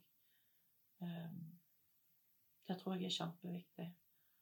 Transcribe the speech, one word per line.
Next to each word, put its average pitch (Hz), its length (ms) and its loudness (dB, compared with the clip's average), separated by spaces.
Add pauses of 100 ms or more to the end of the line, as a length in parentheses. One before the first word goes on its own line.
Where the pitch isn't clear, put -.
(1000)
Ehm, 170 580 -4 (1080)
det 185 120 2
tror 190 160 2
jeg 185 100 2
er 185 40 2
kjempeviktig. 175 840 -2 (460)